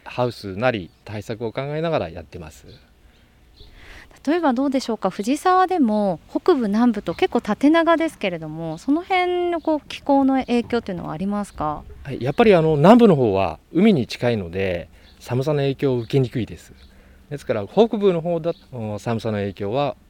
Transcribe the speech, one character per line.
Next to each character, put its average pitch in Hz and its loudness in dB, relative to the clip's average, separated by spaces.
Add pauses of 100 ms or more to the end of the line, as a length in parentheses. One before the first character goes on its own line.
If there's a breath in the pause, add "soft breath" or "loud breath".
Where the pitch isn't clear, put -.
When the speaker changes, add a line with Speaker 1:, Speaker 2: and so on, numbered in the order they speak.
Speaker 1:
ハ - -6
ウ 120 -4
ス 95 -12
な 123 0
り 95 -8 (140)
対 101 -12
策 117 -10
を 110 -8
考 - -8 (160)
え 156 -6
な 165 -4
が 143 0
ら 90 -6
や 85 -14
っ - -18
て - -16
ま 78 -16
す。 - -20 (1600 loud breath)
Speaker 2:
例 330 2
え - -4
ば 294 2
ど 254 0
う 285 0
で 262 0
し - -6
ょ 220 -2
う - -6
か、 190 0
藤 208 -4
沢 370 2
で 370 -2
も 214 0 (100)
北 - 0
部 247 0
南 220 2
部 202 -6
と 165 -6
結 - -2
構 240 2
縦 240 2
長 330 4
で 320 0
す - -14
け 196 -4
れ 170 -6
ど 160 -10
も、 160 -8
そ 202 -4
の 330 0
辺 359 0
の、 339 -4
こ 311 0
う、 285 -4
気 - -16
候 277 2
の 262 2
影 240 -2
響 233 -2
っ 226 -6
て - -10
い 180 -6
う - -8
の - -10
は 151 -8
あ 160 -8
り 185 -6
ま 202 -4
す - -16
か？ 151 -6 (180)
Speaker 1:
は - -12
い、 127 -8
や 131 -2
っ - -6
ぱ 247 4
り、 208 6
あ 165 6
の、 160 2
南 196 8
部 233 8
の 185 6
方 123 2
は 92 0 (120)
海 208 4
に 127 0
近 - -2
い 113 -2
の 90 -6
で、 90 -4 (320 soft breath)
寒 127 -4
さ 156 -2
の 147 0
影 139 -2
響 139 0
を 123 -2
受 110 -8
け 139 0
に 127 2
く 131 -6
い 101 -4
で 85 -14
す。 - -20 (580 soft breath)
で 143 -10
す - -20
か 120 -2
ら、 101 -6
北 220 2
部 202 2
の 165 -2
方 165 -4
だ 165 -4
と、 - -12 (140)
う 107 -8
ん、 101 -6
寒 113 -4
さ 113 -4
の 104 -2
影 101 -4
響 101 -8
は 139 -4 (160)